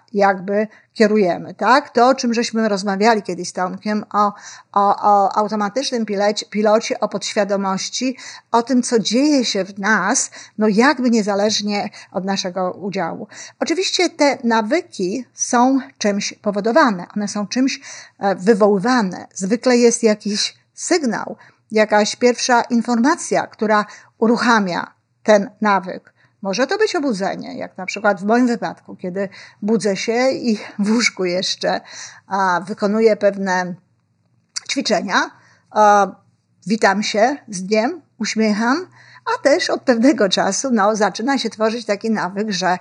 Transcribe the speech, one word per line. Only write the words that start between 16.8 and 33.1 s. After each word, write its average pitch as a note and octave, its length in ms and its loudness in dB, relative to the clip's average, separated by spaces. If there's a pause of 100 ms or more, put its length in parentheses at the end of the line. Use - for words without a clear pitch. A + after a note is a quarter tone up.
one G3+ 120 -4
są G#3 200 -6
czymś, C4 320 -2 (400)
e, G3 160 0
wywoływane. G3+ 1000 2
Zwykle A#3+ 440 0
jest A#3 260 4
jakiś G#3+ 540 0 (160)
sygnał, B3+ 640 -4 (340)
jakaś G#3+ 440 2
pierwsza A#3+ 460 2
informacja, A#3 840 0
która G#3 380 0 (320)
uruchamia A3 760 0 (300)
ten G3+ 260 4 (120)
nawyk. F#3+ 520 -2 (300)
Może G3 240 -2
to G4 100 -2
być G#4+ 180 0
obudzenie, A3+ 600 -4
jak F3 200 -12
na F#3 80 -12
przykład G3+ 360 -2
w G3 40 -8
moim A#3+ 220 2
wypadku, G3 480 -6
kiedy F#3+ 340 -6 (320)
budzę G3+ 340 0
się A#3+ 360 0
i A3+ 280 -2 (200)
w G3+ 120 0
łóżku G#3+ 340 0
jeszcze, F3+ 560 -4 (460)
a, F#3+ 400 0
wykonuję G#3+ 480 2